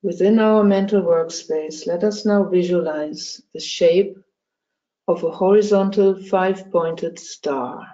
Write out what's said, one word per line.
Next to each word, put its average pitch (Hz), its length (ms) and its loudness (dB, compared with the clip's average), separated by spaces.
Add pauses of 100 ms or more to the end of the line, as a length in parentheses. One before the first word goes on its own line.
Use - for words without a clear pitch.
Within 196 360 2
our 214 260 4
mental 196 380 2
workspace, 160 840 -4
let 175 180 -2
us 208 200 -4
now 208 200 2
visualize 170 960 -2 (100)
the - 80 -14
shape 175 560 2 (920)
of 165 180 -2
a 160 60 0
horizontal 196 920 2
five-pointed 185 960 -2
star. 127 760 -8